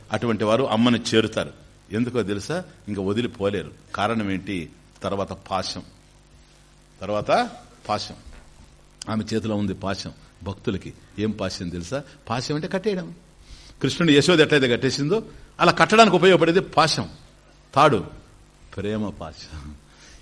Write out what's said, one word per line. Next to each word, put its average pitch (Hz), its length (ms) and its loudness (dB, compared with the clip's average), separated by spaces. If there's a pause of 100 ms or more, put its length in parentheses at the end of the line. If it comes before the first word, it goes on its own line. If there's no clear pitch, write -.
(120)
అటువంటి 110 320 0
వారు 117 200 2
అమ్మని 117 360 2 (140)
చేరుతారు. 104 380 2 (400)
ఎందుకో 120 300 -2
తెలుసా? 101 420 -6 (240)
ఇంకా 101 140 -6
వదిలిపోలేరు. 101 680 -4 (240)
కారణం 107 360 -2
ఏంటి? 92 380 -6 (340)
తర్వాత 98 300 -4
పాశం, 92 500 -8 (1160)
తర్వాత 104 500 0 (380)
పాశం. 104 260 -4 (960)
ఆమె 110 140 -2 (100)
చేతిలో 107 220 -2
ఉంది 101 180 -2
పాశం. 95 380 -8 (300)
భక్తులకి 92 500 -8 (260)
ఏం 107 120 -2
పాశం 95 380 -6
తెలుసా? 87 340 -8 (260)
పాశం 127 260 -4
అంటే 156 140 -6
కట్టేయడం. 185 460 -6 (680)
కృష్ణుడు 147 300 2
యశోద 151 280 6
ఎట్లయితే 139 280 4
కట్టేసిందో 139 540 0 (380)
అలా 170 120 6
కట్టడానికి 202 440 6
ఉపయోగపడేది 170 440 6
పాశం, 147 480 0 (640)
తాడు, 131 300 6 (720)
ప్రేమ 104 320 -4
పాశం. 78 640 -14 (460)